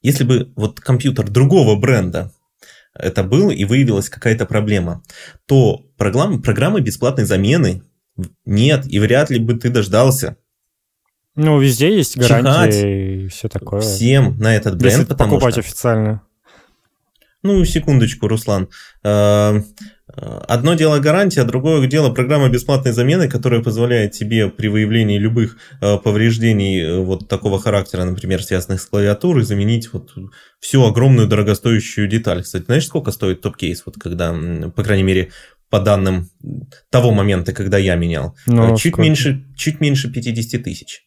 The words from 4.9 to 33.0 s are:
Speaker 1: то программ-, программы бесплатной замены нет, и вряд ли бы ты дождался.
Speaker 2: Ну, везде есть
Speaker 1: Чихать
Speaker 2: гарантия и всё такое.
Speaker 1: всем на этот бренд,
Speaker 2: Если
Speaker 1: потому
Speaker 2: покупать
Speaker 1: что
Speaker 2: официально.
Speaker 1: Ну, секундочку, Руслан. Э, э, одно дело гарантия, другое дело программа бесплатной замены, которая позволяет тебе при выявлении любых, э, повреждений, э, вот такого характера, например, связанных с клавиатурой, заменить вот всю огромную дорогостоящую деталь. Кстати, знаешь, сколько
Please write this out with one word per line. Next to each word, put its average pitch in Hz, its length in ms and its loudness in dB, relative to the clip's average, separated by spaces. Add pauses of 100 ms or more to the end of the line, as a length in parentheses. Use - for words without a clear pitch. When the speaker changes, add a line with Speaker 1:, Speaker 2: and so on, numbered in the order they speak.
Speaker 1:
то 131 340 2 (160)
программ-, 120 440 -2
программы 151 400 0
бесплатной 120 440 -2
замены 98 580 0 (640)
нет, 131 420 2
и 82 120 -2
вряд 123 300 2
ли 117 100 0
бы 113 140 -2
ты 120 160 -4
дождался. 120 680 0 (1000)
Speaker 2:
Ну, 151 240 4
везде 139 360 4
есть 165 200 0
Speaker 1:
Чихать 120 280 4
Speaker 2:
гарантия 101 840 0
и - 20 -10
всё 98 220 -10
такое. 101 320 -6
Speaker 1:
всем 117 560 2
на 110 180 2
этот 101 220 -2
бренд, 117 220 4
Speaker 2:
Если 165 60 2
Speaker 1:
потому 127 300 0
Speaker 2:
покупать 120 180 2
Speaker 1:
что 117 80 -2
Speaker 2:
официально. 110 600 -2 (1200)
Speaker 1:
Ну, 190 220 2
секундочку, 123 600 0
Руслан. 101 400 -2 (360)
Э, 104 580 2 (540)
э, - 60 -14 (260)
одно 135 280 0
дело 156 240 2
гарантия, 156 440 2
другое 131 440 0
дело 139 260 2
программа 131 360 2
бесплатной 131 420 0
замены, 139 360 2
которая 123 360 -2
позволяет 117 480 0
тебе 107 380 -2
при - 180 -6
выявлении 107 500 0
любых, 110 400 -2 (240)
э, 104 160 2
повреждений, 107 840 0
э, 85 160 -2
вот 92 280 -4
такого 98 320 -2
характера, 98 460 -4
например, 92 380 -4
связанных 92 380 -4
с - 40 -14
клавиатурой, 104 580 0
заменить 104 480 -2
вот - 200 -12 (480)
всю 135 260 2
огромную 113 420 4
дорогостоящую 107 800 0
деталь. 95 360 -4
Кстати, - 220 -10
знаешь, 143 200 0
сколько 143 260 -6